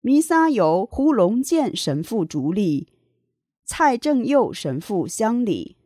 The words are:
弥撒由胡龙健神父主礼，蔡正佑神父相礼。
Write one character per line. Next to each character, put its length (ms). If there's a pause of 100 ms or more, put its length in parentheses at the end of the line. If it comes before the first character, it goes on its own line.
弥 200
撒 280
由 360
胡 280
龙 280
健 340
神 280
父 220
主 260
礼， 380 (760)
蔡 320
正 260
佑 300
神 260
父 280
相 360
礼。 320 (100)